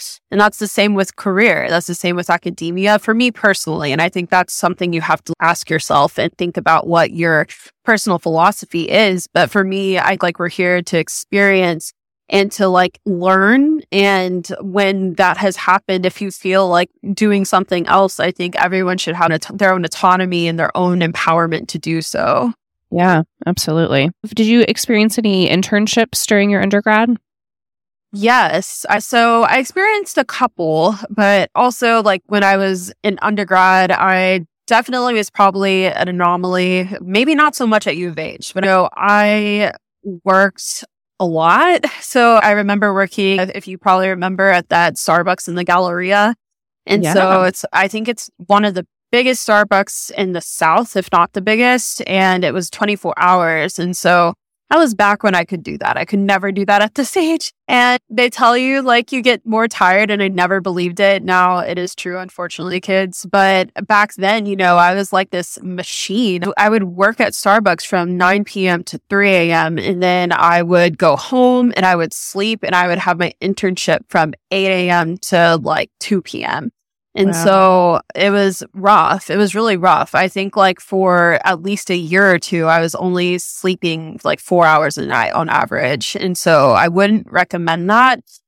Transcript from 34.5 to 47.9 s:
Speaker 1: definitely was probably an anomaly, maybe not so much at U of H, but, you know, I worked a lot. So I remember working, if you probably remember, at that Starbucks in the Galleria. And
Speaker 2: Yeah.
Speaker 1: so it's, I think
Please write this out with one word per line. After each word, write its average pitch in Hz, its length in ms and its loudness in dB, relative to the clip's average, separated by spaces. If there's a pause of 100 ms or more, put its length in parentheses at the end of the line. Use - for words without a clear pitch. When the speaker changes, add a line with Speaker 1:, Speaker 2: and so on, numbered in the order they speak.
Speaker 1:
definitely 247 480 0
was 214 160 -2
probably 190 560 0
an 180 220 -2
anomaly, 180 800 -2 (100)
maybe 214 340 0
not 294 200 2
so 254 120 -4
much 214 200 0
at 156 100 -4
U 175 140 -6
of 156 80 -10
H, - 340 -12
but, 190 120 -4
you 202 60 0
know, 185 240 2
I 208 800 0 (520)
worked 190 600 0 (360)
a 190 60 0
lot. 175 580 2 (160)
So 233 360 2
I 214 160 4
remember 202 420 0
working, 196 460 0
if 190 260 -6
you 185 100 -14
probably 185 320 2
remember, 185 420 -2
at 175 180 2
that 170 260 2
Starbucks 175 540 -2
in 175 80 -6
the 180 80 -4
Galleria. 185 720 2 (500)
And 202 160 0
Speaker 2:
Yeah. 160 100 0
Speaker 1:
so 190 300 4
it's, 185 300 -2
I 190 160 0
think 220 200 -6